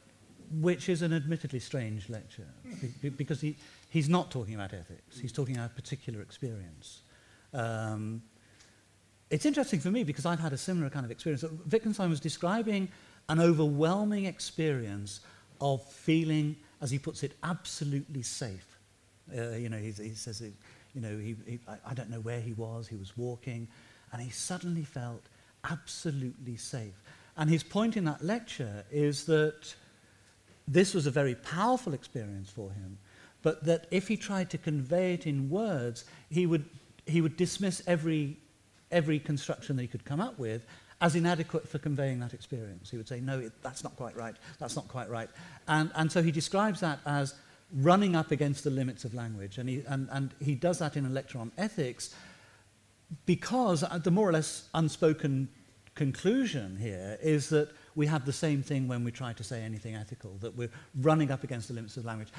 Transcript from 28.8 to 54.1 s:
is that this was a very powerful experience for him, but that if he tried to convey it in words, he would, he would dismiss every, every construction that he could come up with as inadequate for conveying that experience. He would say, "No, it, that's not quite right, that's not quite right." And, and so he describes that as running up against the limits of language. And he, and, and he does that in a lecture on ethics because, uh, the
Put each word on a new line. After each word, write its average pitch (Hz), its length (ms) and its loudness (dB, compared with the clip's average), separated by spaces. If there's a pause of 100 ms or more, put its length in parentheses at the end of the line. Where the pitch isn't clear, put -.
is 147 340 2
that 151 480 4 (920)
this 180 260 6
was 151 120 2
a 143 40 2
very 135 240 4
powerful 190 600 0
experience 101 560 -8
for 101 200 -8
him, 98 280 -10 (440)
but 156 220 2
that 165 260 4
if 190 180 2
he 214 80 4
tried 190 340 -2
to 160 80 -4
convey 165 560 2
it 170 120 -4
in 139 240 0
words, 156 540 0 (260)
he 180 160 4
would, 160 180 4 (420)
he 165 140 6
would 156 160 4
dismiss 180 500 0
every, 156 500 2 (560)
every 156 260 4
construction - 580 -2
that 123 60 0
he 120 60 -4
could - 160 -6
come 143 160 -2
up 240 180 -4
with 113 260 -4 (360)
as 170 160 4
inadequate 165 520 2
for 151 100 -4
conveying 135 420 0
that 120 120 -4
experience. 107 560 -10
He 123 80 -8
would 113 120 -8
say, 123 120 -6
"No, 131 200 -2
it, 110 120 -8 (100)
that's 131 200 -8
not 139 140 -8
quite 117 200 -8
right, 113 200 -8 (220)
that's 127 180 -6
not - 100 -6
quite 120 240 -6
right." 113 180 -4 (380)
And, 156 300 4
and 156 140 2
so 175 120 4
he 165 80 6
describes 190 500 2
that 151 240 0
as 143 300 0 (380)
running 175 420 8
up 160 160 2
against 143 340 2
the 147 60 2
limits 131 340 0
of 120 100 -6
language. 110 440 -6
And 127 100 -4
he, 131 200 -2
and, 135 240 -2
and 135 300 -2
he 143 120 2
does 175 240 2
that 151 180 -2
in 139 100 0
a - 20 0
lecture 131 300 -4
on 113 200 -6
ethics 170 560 -4 (1120)
because, 185 560 2
uh, 175 160 -2
the 165 120 2